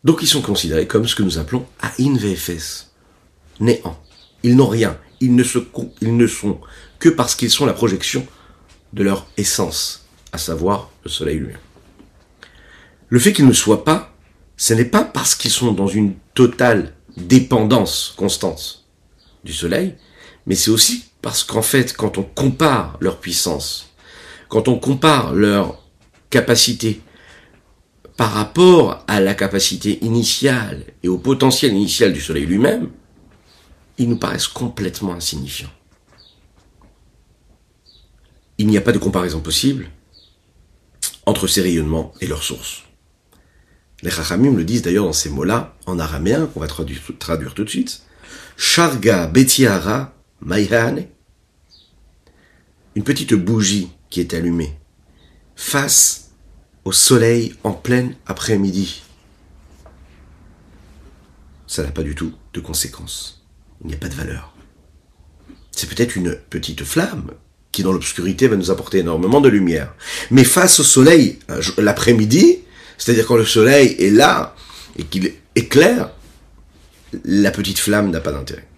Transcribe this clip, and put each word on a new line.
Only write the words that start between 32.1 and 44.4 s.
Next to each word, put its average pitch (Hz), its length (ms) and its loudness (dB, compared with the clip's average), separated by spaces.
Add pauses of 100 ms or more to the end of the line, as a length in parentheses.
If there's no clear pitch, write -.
du 73 80 -6
soleil 73 260 -4
lui-même, 123 420 0 (1120)
ils 120 100 0
nous 117 100 0
paraissent - 300 -4
complètement 98 640 -8
insignifiants. 69 580 -10 (3000)
Il 107 80 0
n'y 107 120 4
a - 20 4
pas 110 120 0
de 98 60 0
comparaison 90 420 -4
possible 98 500 -4 (1300)
entre 101 220 -2
ces 98 140 0
rayonnements 80 600 -2
et 92 60 -8
leur 76 160 -8
source. - 400 -12 (1200)
Les 87 80 -6
Chachamim 90 440 0